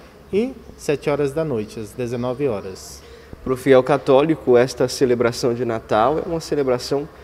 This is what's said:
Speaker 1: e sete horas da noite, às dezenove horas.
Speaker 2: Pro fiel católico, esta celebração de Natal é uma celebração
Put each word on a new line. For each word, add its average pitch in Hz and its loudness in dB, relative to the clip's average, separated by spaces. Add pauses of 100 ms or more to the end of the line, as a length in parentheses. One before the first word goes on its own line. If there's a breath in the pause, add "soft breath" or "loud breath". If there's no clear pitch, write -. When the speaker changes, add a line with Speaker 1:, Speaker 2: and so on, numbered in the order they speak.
(320 loud breath)
Speaker 1:
e 233 0 (240)
sete - -2
horas 143 0
da 160 -2
noite, 113 -4
às 104 -12
dezenove 123 -4
horas. 95 -8 (440 loud breath)
Speaker 2:
Pro 127 -2
fiel 127 6
católico, 139 2
esta 127 2
celebração 120 0
de 123 -4
Natal 117 0
é - -6
uma 165 -4
celebração 139 -2 (160 loud breath)